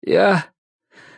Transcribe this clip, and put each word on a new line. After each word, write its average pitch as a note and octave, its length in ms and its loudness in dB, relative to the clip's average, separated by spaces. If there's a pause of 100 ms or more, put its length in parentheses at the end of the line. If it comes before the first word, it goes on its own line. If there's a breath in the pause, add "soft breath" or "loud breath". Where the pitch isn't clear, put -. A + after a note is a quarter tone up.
Я... F#3 440 0 (720 soft breath)